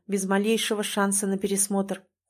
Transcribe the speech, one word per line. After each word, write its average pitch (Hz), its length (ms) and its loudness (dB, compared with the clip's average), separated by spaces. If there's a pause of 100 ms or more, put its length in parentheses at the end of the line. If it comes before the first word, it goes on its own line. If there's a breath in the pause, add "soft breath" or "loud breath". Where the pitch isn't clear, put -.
без 190 180 -2
малейшего 208 560 2
шанса 202 460 0
на 190 100 0
пересмотр. 196 640 -2 (260)